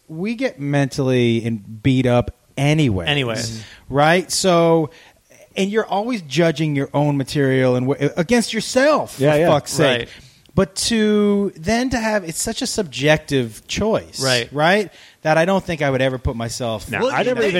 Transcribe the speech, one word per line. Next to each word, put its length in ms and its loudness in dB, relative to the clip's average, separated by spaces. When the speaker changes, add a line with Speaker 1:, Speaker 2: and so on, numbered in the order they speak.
Speaker 1:
we 260 -6
get 240 -6
mentally 840 0
and 360 -6
beat 240 2
up 300 2
anyways. 500 2
Speaker 2:
Anyways. 560 -4
Speaker 1:
Right? 400 2
So, 600 2
and 160 -2
you're 140 0
always 360 -4
judging 540 0
your 180 -2
own 240 2
material 600 2
and 100 -2
w-, 300 0
against 360 0
yourself, 640 0
Speaker 3:
Yeah, 160 4
Speaker 1:
for 60 4
Speaker 3:
yeah. 100 4
Speaker 1:
fuck's 220 0
sake. 280 2
Speaker 2:
Right. 100 -8
Speaker 1:
But 220 0
to 800 2
then 360 -2
to 80 -2
have, 240 -2
it's 180 -8
such 220 -6
a 40 -4
subjective 1000 -2
choice, 560 -4
Speaker 2:
Right. 280 0
Speaker 1:
right? 400 0
That 160 2
I 80 4
don't 180 2
think 200 -4
I 80 2
would 100 0
ever 160 0
put 180 -4
myself 540 -6
Speaker 3:
No, 120 -4
Speaker 2:
Well, 100 0
Speaker 3:
I 80 0
Speaker 2:
you 60 0
Speaker 3:
never 160 0
Speaker 1:
in 0 -
that 80 2
Speaker 3:
even, 100 0